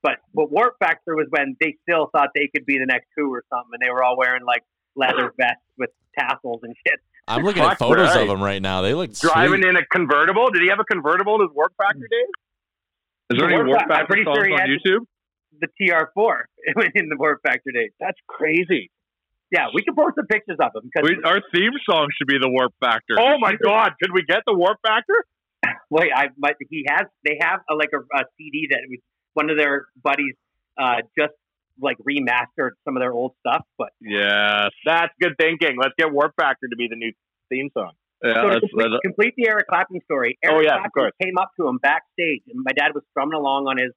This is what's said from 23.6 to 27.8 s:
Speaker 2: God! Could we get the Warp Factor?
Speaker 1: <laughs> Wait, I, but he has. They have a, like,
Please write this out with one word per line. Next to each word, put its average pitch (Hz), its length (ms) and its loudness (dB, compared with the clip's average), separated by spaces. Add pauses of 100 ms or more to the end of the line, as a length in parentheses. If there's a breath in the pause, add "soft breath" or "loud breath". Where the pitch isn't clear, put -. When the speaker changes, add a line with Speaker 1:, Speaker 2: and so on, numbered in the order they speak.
Speaker 2:
God! 202 300 4 (100)
Could 185 120 -2
we 185 80 2
get 170 240 0
the 214 80 2
Warp 185 320 2
Factor? 240 380 2 (380)
Speaker 1:
<laughs> - 280 -6
Wait, 156 240 2
I, 139 140 2 (100)
but 143 180 0 (140)
he 147 180 -8
has. 180 180 0 (180)
They 147 160 -2
have 180 280 0
a, 156 60 0
like, 151 180 0